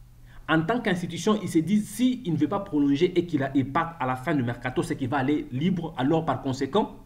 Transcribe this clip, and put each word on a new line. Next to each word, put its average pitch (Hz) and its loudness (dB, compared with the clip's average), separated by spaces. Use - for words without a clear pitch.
En 160 4
tant 226 0
qu'institution, 180 0
il 175 -6
s'est 160 4
dit, 202 2
si 254 0
il 175 -2
ne 147 0
veut 147 2
pas - -2
prolonger 147 2
et 170 0
qu'il 143 0
a, 139 -2
il 131 2
part 165 -2
à 131 0
la 127 0
fin 135 -2
du 139 2
mercato, 120 -2
c'est 151 -4
qu'il 127 -4
va 143 0
aller 139 0
libre. 160 0
Alors, 156 2
par 127 -2
conséquent, 135 -2